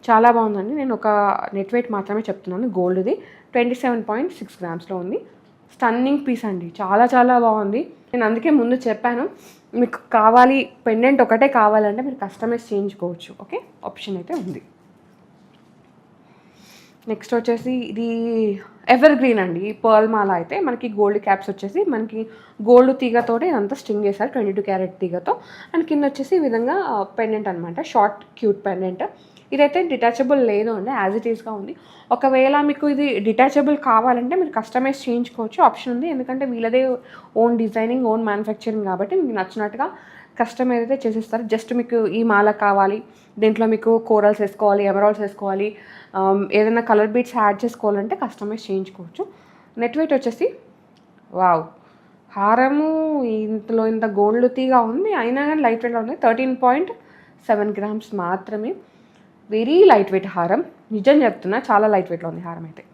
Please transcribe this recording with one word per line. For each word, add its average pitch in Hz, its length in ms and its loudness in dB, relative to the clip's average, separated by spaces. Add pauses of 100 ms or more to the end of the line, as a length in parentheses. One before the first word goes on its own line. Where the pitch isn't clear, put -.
(120)
చాలా 226 200 8
బాగుందండి. 220 420 0
నేను 269 200 -4
ఒక 208 140 -4 (460)
నెట్ 196 200 -6
వెయిట్ 240 180 -2
మాత్రమే 202 300 -4
చెప్తున్నాను. 196 460 -6
గోల్డ్ది 185 480 0 (360)
ట్వంటీ 247 240 0
సెవెన్ 240 340 -4
పాయింట్ 277 240 -4
సిక్స్ - 300 -16
గ్రామ్స్లో 170 340 -8
ఉంది. 185 200 -8 (560)
స్టన్నింగ్ 254 540 0
పీస్ 233 180 -4
అండి. 175 360 -6
చాలా 202 240 4
చాలా 247 340 4
బాగుంది. 214 400 0
నేను - 460 -4
అందుకే 226 240 0
ముందు 247 260 4
చెప్పాను, 240 540 -2 (460)
మీకు 240 240 0 (140)
కావాలి, 247 560 6 (180)
పెండెంట్ 247 340 4
ఒకటే 233 260 4
కావాలంటే 214 540 2
మీరు 262 140 -6
కస్టమైజ్ 226 580 -6
చేయించుకోవచ్చు. 196 680 -6
ఓకే, 466 200 -12 (240)
ఆప్షన్ - 300 -10
అయితే 180 180 -10
ఉంది. 185 280 -8 (2500)
నెక్స్ట్ 220 280 -6
వచ్చేసి 233 360 -2
ఇది 233 360 -6 (840)
ఎవర్ 262 220 6
గ్రీన్ 240 280 2
అండి. 175 200 -2
ఈ 202 120 -6
పర్ల్ 220 360 4
మాల 208 240 0
అయితే 170 280 -4
మనకి 247 300 -4
గోల్డ్ 208 300 0
క్యాప్స్ 196 300 -2
వచ్చేసి 240 360 -4
మనకి 220 420 -4 (420)
గోల్డ్ 262 300 8
తీగతోటి 233 480 0
ఇదంతా 214 280 -2
స్ట్రింగ్ 208 300 -4
చేశారు, 202 260 -2
ట్వంటీ 202 200 -2
టూ 196 100 -4
క్యారెట్ 190 380 -4
తీగతో. 180 400 -4 (360)
And 330 100 0
కింద 294 180 0
వచ్చేసి 277 320 -2
ఈ 359 40 4
విధంగా, 247 340 0
ఆ, 277 300 -2
పెండెంట్ 214 440 -4
అనమాట, 175 340 -8
షార్ట్ - 580 -2
క్యూట్ 202 260 0
పెండెంట్. 185 380 -4 (500)
ఇదైతే 285 300 2
డిటాచబుల్ 254 640 0
లేదు 214 240 0
అండి, 208 200 -6
as 208 300 -2
it 233 120 -2
is-గా 226 180 -10
ఉంది. 202 240 -12 (360)
ఒకవేళ 262 500 4
మీకు 294 280 0
ఇది 277 300 0
డిటాచబుల్ 269 580 2
కావాలంటే 247 580 2
మీరు 359 140 0
కస్టమైజ్ 262 600 -4
చేయించుకోవచ్చు, 240 540 -2
ఆప్షన్ 339 300 0
ఉంది. 269 160 -4
ఎందుకంటే 262 360 -4
వీళ్ళదే 247 500 0 (420)
ఓన్ 233 200 4
డిజైనింగ్, 226 480 -2
ఓన్ 226 180 0
మ్యానుఫ్యాక్చరింగ్ 214 600 -4
కాబట్టి 190 300 -4
మీకు 277 200 -2
నచ్చినట్టుగా 214 560 -6 (480)
కస్టమైజ్ 240 520 -2
అయితే 269 180 -2
చేసేస్తారు. 226 340 -6
Just 220 300 -4
మీకు 233 340 -2
ఈ 226 160 -2
మాల 208 280 4
కావాలి, 202 520 0 (360)
దీంట్లో 220 280 2
మీకు 220 300 2
కోరల్స్ 214 440 2
వేసుకోవాలి, 202 420 0
ఎమరాల్డ్స్ 202 380 2
వేసుకోవాలి, 202 540 -6 (400)
ఆమ్, 190 380 0
ఏదైనా 220 280 2
కలర్ 214 260 2
బీడ్స్ 247 300 -2
యాడ్ 208 280 0
చేసుకోవాలంటే 214 500 -4
కస్టమైజ్ 220 560 -10
చేయించుకోవచ్చు. 190 560 -10 (500)
నెట్ 233 200 -4
వెయిట్ 311 160 0
వచ్చేసి, 262 400 -2 (800)
వావ్, 175 320 2 (720)
హారము 285 880 0
ఇంతలో 220 640 -2
ఇంత 220 180 -2
గోల్డ్ 220 500 2
తీగా 262 240 2
ఉంది, 277 340 -2
అయినా 262 320 -2
కానీ 311 160 0
లైట్ 226 220 0
వెయిట్లో 233 180 -2
ఉంది. 233 140 -6
థర్టీన్ 254 480 0
పాయింట్ 285 280 2 (560)
సెవెన్ 208 300 0
గ్రామ్స్ 214 380 -8
మాత్రమే. 196 600 -6 (720)
వెరీ 240 340 4
లైట్ 208 280 6
వెయిట్ 190 160 -2
హారం, 185 360 -2 (280)
నిజం 262 320 4
చెప్తున్నా, 214 380 -2 (100)
చాలా 214 160 4
లైట్ 185 240 0
వెయిట్లో 165 180 -8
ఉంది 165 120 -12
హారం 170 220 -14
అయితే. 156 200 -20 (100)